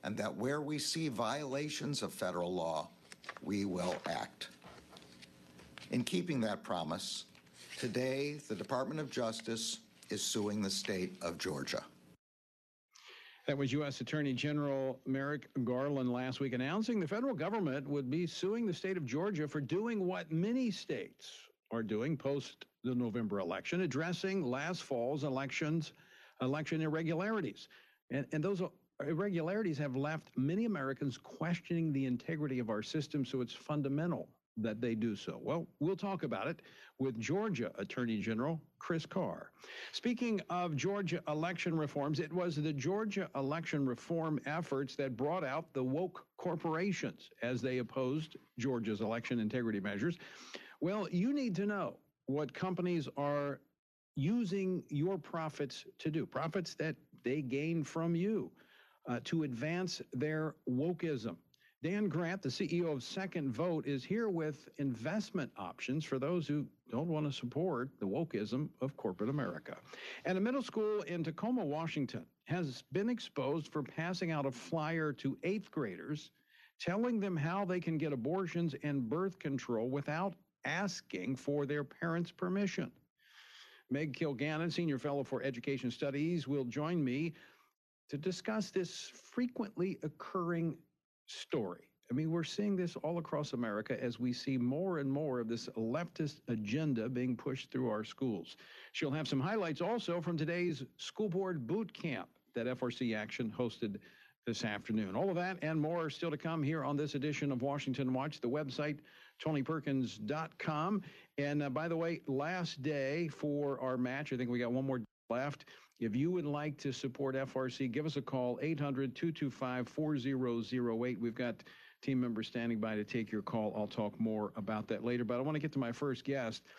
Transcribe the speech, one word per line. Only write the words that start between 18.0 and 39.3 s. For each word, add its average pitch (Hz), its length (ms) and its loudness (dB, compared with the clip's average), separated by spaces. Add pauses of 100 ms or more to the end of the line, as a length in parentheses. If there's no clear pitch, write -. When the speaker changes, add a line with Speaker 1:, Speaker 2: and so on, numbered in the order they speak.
Speaker 2:
be 170 160 2
suing 214 400 0
the 175 80 2
state 190 220 -2
of 151 100 -2
Georgia 156 400 2
for 147 140 -2
doing 196 440 2
what 175 280 0
many 220 400 4
states - 580 -6 (400)
are 113 140 0
doing 113 320 2
post 139 500 -2 (160)
the 127 120 2
November 110 460 2
election, 98 420 0
addressing 170 600 2
last 143 400 0
fall's 131 400 0
elections, 151 680 0 (480)
election 147 400 2
irregularities. 160 880 0 (420)
And, 131 220 0
and 156 100 2
those 190 200 2 (440)
irregularities 175 680 2
have 139 180 0
left 151 400 0
many 165 300 4
Americans 135 540 0
questioning 165 760 0
the 135 140 4
integrity 131 520 0
of 113 120 0
our 107 120 2
system, 143 420 0
so 127 180 0
it's 117 100 -4
fundamental 147 800 0 (260)
that 110 240 -2
they 117 140 2
do 110 200 2
so. - 280 -6
Well, 165 240 -2 (120)
we'll 170 160 2
talk 190 280 -2
about 113 260 0
it 165 140 -6 (360)
with 131 220 0
Georgia 147 580 0
Attorney 113 400 0
General 113 400 0 (200)
Chris - 260 -2
Carr. - 480 -2 (400)